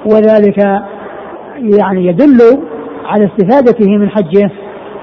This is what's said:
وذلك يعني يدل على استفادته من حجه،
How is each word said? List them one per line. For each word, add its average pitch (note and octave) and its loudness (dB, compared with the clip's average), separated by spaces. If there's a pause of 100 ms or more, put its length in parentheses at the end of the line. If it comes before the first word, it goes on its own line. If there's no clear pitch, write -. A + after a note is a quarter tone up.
وذلك G#3+ 2 (1200)
يعني F#3 0
يدل A#3+ 4 (680)
على G#3 0
استفادته A3 2
من G3+ 0
حجه، G3 0 (520)